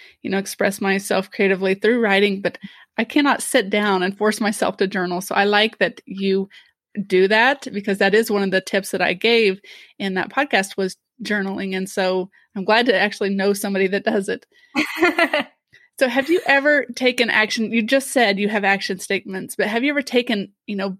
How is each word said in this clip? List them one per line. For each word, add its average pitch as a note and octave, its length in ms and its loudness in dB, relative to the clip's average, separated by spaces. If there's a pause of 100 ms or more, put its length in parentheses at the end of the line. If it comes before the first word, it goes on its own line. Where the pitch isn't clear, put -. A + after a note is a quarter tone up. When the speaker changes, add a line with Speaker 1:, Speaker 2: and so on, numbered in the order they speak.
(220)
Speaker 1:
you - 80 -6
know, G3 80 0
express G3 420 -2
myself F#3+ 520 -2
creatively F#3+ 440 0
through A3+ 260 2
writing, G3+ 400 2
but - 180 -4 (380)
I A3 60 -2
cannot C#4 380 2
sit A3 280 0
down G#3 340 2
and G3 140 -2
force G#3+ 220 0
myself G3+ 380 -2
to G3 100 0
journal. F3+ 340 -4
So - 140 -8
I G3+ 100 4
like G#3 340 2
that F3 260 -2
you G3 420 -2 (580)
do F#3 220 4
that, A#3 460 2
because G3 240 -4
that G3 160 2
is A3 180 2
one G3+ 120 2
of G3 80 0
the F#3+ 100 2
tips G3 300 -4
that F#3 100 -4
I F3 120 2
gave G#3+ 460 2 (380)
in G3 160 -4
that F#3 180 -4
podcast A#3+ 460 -2
was F#3+ 200 -4 (260)
journaling. G3 520 -4
And F#3+ 140 -4
so F#3 400 -2 (260)
I'm G3 80 -6
glad A3 220 4
to A#3+ 100 2
actually G3 360 0
know G3 220 2
somebody G3 340 0
that G3+ 180 -2
does G#3 240 0
it. - 160 -8 (500)
Speaker 2:
<laughs> D#4+ 520 0 (520)
Speaker 1:
So B3+ 100 2
have C4 180 0
you E4+ 200 2
ever C#4 380 4 (100)
taken B3 340 2
action? A3 420 0
You A#3 120 2
just C4+ 260 0
said G3+ 300 2
you G#3 100 0
have G#3 140 -2
action G3 340 0
statements, F#3+ 580 -6
but G3 120 0
have A3+ 160 -2
you C#4+ 80 0
ever C#4+ 100 -2
taken, A#3+ 500 -2 (140)
you G#3 100 -8
know, G3 240 -4